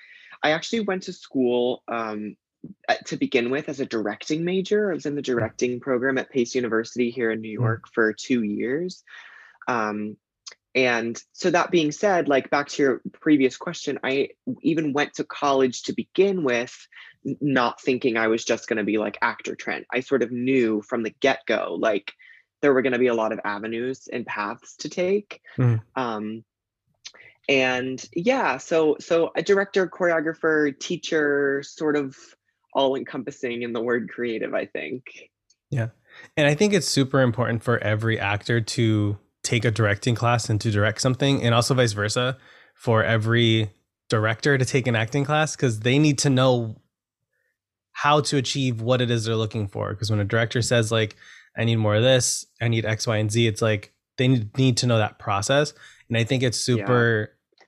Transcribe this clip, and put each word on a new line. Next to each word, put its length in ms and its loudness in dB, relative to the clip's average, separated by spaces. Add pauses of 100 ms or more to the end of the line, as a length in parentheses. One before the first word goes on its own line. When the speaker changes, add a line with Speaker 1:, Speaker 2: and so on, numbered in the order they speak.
(440)
Speaker 1:
I 80 4
actually 300 -2
went 220 -4
to 100 -10
school, 760 0
um, 480 -6 (540)
uh, 60 4 (120)
to 100 -6
begin 340 0
with 180 -4
as 100 -8
a 60 -2
directing 600 -4
major. 460 0
I 40 -2
was 120 -8
in 80 -4
the 60 -4
Speaker 2:
Hmm. 140 -4
Speaker 1:
directing 440 -2
program 400 0
at 120 -8
Pace 240 -2
University 560 -2
here 200 -2
in 100 -4
New 160 -10
Speaker 2:
Hmm. 60 0
Speaker 1:
York 200 -2 (100)
for 200 2
two 300 0
years. 600 -4 (640)
Um, 500 -4 (580)
and 460 0 (120)
so 180 0
that 200 2
being 200 2
said, 380 0
like, 200 2
back 200 0
to 140 -2
your 180 2 (120)
previous 440 2
question, 460 -8
I 260 0 (340)
even 300 0
went 220 -2
to 100 -4
college 580 0
to 100 -6
begin 500 0
with, 320 0 (520)
n-, 140 -6
not 400 0
thinking 360 0
I 100 2
was 180 0
just 240 -2
gonna 160 0
be, 120 0
like, 240 -4
actor 340 -4
Trent. 380 -8
I 80 -2
sort 220 0
of 80 -6
knew 520 0
from 200 -6
the 80 -6 (100)
get-go, 580 0
like, 340 -2 (480)
there 120 4
were 80 4
gonna 180 0
be 80 4
a 80 2
lot 180 0
of 120 -8
avenues 680 -6
and 140 -8
paths 520 -8
to 120 -10
take. 520 -2 (180)
Speaker 2:
Mm. 220 2 (140)
Speaker 1:
Um, 480 -6 (1040)
and 540 0 (120)
yeah, 420 0
so, 420 2
so 360 0
a 60 -2
director, 460 2
choreographer, 920 0
teacher, 840 0
sort 320 -2
of 200 -2 (580)
all-encompassing 880 -2
in 100 -6
the 80 -2
word 280 -2
creative, 440 -6
I 140 -2
think. 640 -12 (400)
Speaker 2:
Yeah. 200 -4 (480)
And 100 4
I 80 4
think 180 2
it's 140 0
super 340 2
important 420 0
for 160 0
every 400 0
actor 420 0
to 560 0 (260)
take 220 0
a 60 2
directing 440 0
class 340 0
and 120 2
to 100 -2
direct 300 0
something, 420 2
and 120 4
also 180 2
vice 200 2
versa, 440 -2 (380)
for 280 2
every 680 2 (380)
director 480 2
to 80 2
take 220 0
an 80 2
acting 300 0
class, 300 0
'cause 260 0
they 160 4
need 220 4
to 100 2
know 520 2 (1120)
how 280 2
to 160 -2
achieve 440 -2
what 200 2
it 100 0
is 140 0
they're 100 0
looking 320 -2
for. 280 -6
'Cause 160 -4
when 80 0
a 60 0
director 360 0
says, 300 2
like, 240 0 (420)
"I 80 -2
need 120 2
more 180 2
of 80 4
this, 420 2 (160)
I 60 0
need 180 0
X, 220 -2
Y, 100 0
and 140 0
Z," 160 4
it's 140 -2
like, 320 0 (240)
they 100 2
need, 300 0
need 200 4
to 100 0
know 100 4
that 220 -2
process. 540 0 (360)
And 80 0
I 60 2
think 200 0
it's 160 0 (120)
Speaker 1:
Yeah. 160 0
Speaker 2:
super, 500 2 (300)